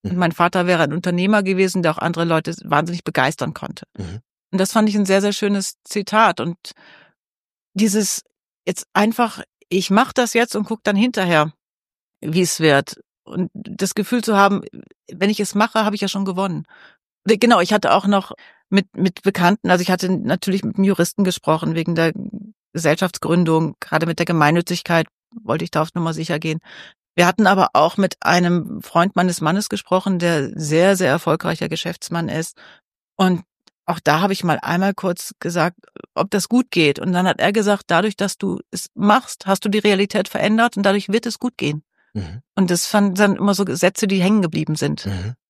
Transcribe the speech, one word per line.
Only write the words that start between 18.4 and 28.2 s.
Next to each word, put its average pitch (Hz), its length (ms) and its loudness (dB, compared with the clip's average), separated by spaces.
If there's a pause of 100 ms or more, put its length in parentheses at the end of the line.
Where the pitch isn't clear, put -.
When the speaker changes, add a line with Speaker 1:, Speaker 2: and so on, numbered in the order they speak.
Speaker 1:
mit, 196 260 0
mit 180 260 -2
Bekannten, 185 480 0
also 180 120 4
ich 180 100 -2
hatte 185 180 -2
natürlich 190 540 -2
mit 220 140 -4
einem 196 80 2
Juristen 190 400 2
gesprochen 160 500 -2
wegen 165 200 -2
der 165 180 2 (580)
Gesellschaftsgründung, 165 1120 0
gerade 160 240 -2
mit 165 140 -4
der 170 60 0
Gemeinnützigkeit 165 840 2 (360)
wollte 156 220 -4
ich - 60 -12
da 156 100 0
auf 160 120 -4
Nummer 165 200 -4
sicher 160 260 -6
gehen. 160 200 -4 (560)
Wir 175 120 6
hatten 208 200 4
aber 190 260 4
auch 160 240 4
mit 190 240 0